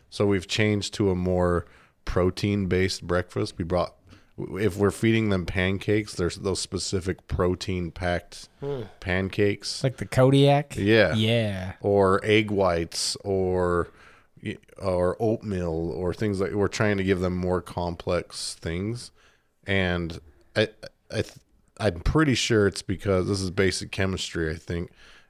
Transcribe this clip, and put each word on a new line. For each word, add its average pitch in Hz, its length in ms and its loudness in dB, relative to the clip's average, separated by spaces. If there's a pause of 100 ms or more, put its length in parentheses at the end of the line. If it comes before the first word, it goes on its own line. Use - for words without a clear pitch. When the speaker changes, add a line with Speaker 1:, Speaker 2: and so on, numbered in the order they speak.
(100)
Speaker 1:
So - 160 0
we've 101 200 2
changed 104 480 0
to 101 160 2
a 92 40 2
more 90 520 0 (400)
protein-based 92 1000 0
breakfast. 90 520 -4
We 92 60 -2
brought, 87 300 -2 (440)
w-, - 260 -8
if 95 120 0
we're 101 140 4
feeding 113 380 2
them 95 180 0
pancakes, 98 680 -2
there's 87 220 -2
those 92 240 -4
specific 90 680 -6
protein-packed 90 1200 -4 (120)
Speaker 2:
Hmm. 139 220 -8 (180)
Speaker 1:
pancakes. 95 840 -2
Speaker 3:
Like 127 140 -2
the 98 80 -10
Kodiak? 139 720 4
Speaker 1:
Yeah. 101 380 4
Speaker 3:
Yeah. 107 680 0
Speaker 1:
Or 98 440 4
egg 107 260 4
whites 87 760 0
or 90 640 0 (540)
y-, 107 140 -8 (220)
or 90 420 0
oatmeal 90 760 -2
or 87 200 -2
things 104 260 -2
like, 98 120 -2
we're 101 160 2
trying 104 280 0
to 95 80 -2
give 92 160 2
them 90 160 0
more 90 240 0
complex - 920 -6
things. 98 560 -8 (560)
And 87 540 0 (360)
I, 107 120 2 (420)
I 104 120 -2
th-, - 120 -8 (440)
I'm 90 220 0
pretty 151 340 4
sure 107 320 4
it's - 160 -2
because 92 460 0
this 98 120 0
is 95 120 -4
basic 92 400 0
chemistry, 87 580 -2
I 80 60 -4
think, 85 340 -6 (400)